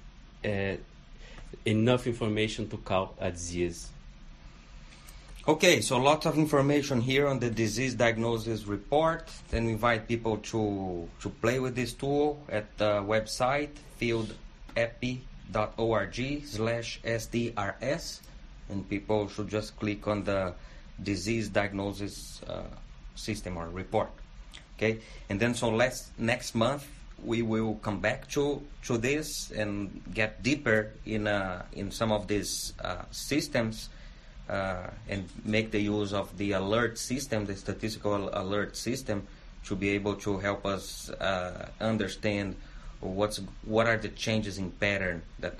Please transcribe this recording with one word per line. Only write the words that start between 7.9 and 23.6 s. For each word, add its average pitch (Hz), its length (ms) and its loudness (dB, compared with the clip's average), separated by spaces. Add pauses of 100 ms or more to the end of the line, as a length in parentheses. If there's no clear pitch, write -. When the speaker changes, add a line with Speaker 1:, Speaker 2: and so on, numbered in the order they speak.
Speaker 2:
diagnosis 113 720 2
report, 151 640 2 (240)
and 113 140 2
we 113 60 2
invite 113 340 2
people 113 320 2
to, 95 680 0 (120)
to - 80 -4
play 120 300 2
with 127 160 0
this 120 180 0
tool 143 560 2
at - 300 -2
the 104 240 4
website, 123 680 2 (260)
field 113 380 0 (420)
epi 123 460 0 (280)
dot 107 280 2
org 113 680 2
slash 113 580 -2
S 117 240 0
D 117 300 0
R 98 260 -2
S, 151 380 -4 (480)
and 95 200 -4
people 104 400 2
should 98 200 -4
just 107 320 -2
click 104 260 0
on 104 180 2
the 95 300 2 (480)
disease 101 460 0
diagnosis, 98 1000 -2
uh, - 140 -6 (540)
system 98 400 -4
or 85 140 -6